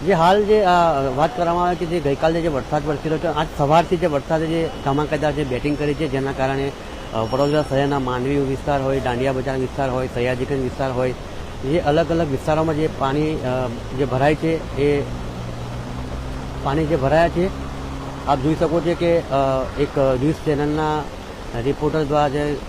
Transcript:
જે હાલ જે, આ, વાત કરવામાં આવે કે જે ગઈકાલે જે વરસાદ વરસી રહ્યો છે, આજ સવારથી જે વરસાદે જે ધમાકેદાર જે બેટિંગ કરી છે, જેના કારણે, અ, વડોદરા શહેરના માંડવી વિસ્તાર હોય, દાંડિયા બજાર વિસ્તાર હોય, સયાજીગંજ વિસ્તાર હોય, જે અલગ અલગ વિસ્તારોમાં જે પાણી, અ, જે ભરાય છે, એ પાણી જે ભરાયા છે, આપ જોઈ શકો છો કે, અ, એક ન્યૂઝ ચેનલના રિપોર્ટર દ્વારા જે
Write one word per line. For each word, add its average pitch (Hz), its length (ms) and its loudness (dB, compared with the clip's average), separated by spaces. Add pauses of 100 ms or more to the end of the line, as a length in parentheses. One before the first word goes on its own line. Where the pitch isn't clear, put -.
જે 190 80 4
હાલ 185 320 6
જે, 214 180 6
આ, 170 460 6
વાત 147 280 0
કરવામાં 175 300 2
આવે 180 80 2
કે 180 100 -4
જે 170 140 0
ગઈકાલે 160 420 2
જે 165 60 0
વરસાદ 143 380 -2
વરસી 151 240 -2
રહ્યો 156 240 0
છે, 143 40 -2
આજ 160 100 0 (100)
સવારથી 160 400 4
જે 170 100 0
વરસાદે 156 380 0
જે 160 240 0 (160)
ધમાકેદાર 147 460 0
જે 147 120 -2
બેટિંગ 139 360 -2
કરી 147 140 0
છે, 151 140 -2
જેના 135 240 -2
કારણે, 135 400 -2 (420)
અ, 117 40 -2
વડોદરા 135 520 2
શહેરના 139 300 2
માંડવી 127 380 0
વિસ્તાર 139 440 -2
હોય, 135 180 0
દાંડિયા 131 340 0
બજાર 131 240 -2
વિસ્તાર 131 320 -2
હોય, 127 240 -2
સયાજીગંજ 127 460 -2
વિસ્તાર 131 320 -2
હોય, 127 200 0 (520)
જે 143 160 0
અલગ 151 320 2
અલગ 165 200 0
વિસ્તારોમાં 156 440 0
જે 156 140 0 (100)
પાણી, 151 360 0
અ, 127 320 -2 (300)
જે 139 80 2
ભરાય 131 300 4
છે, 160 420 -2
એ 143 260 2 (1600)
પાણી 147 220 0
જે 151 100 2
ભરાયા 151 340 4
છે, 165 180 2 (800)
આપ 139 120 2
જોઈ 151 160 2
શકો 160 240 2
છો 165 200 0
કે, 170 200 4
અ, - 20 -4 (580)
એક 143 180 0
ન્યૂઝ 135 380 2 (100)
ચેનલના 151 560 0 (640)
રિપોર્ટર 147 400 0
દ્વારા 147 260 2
જે 147 260 -2 (140)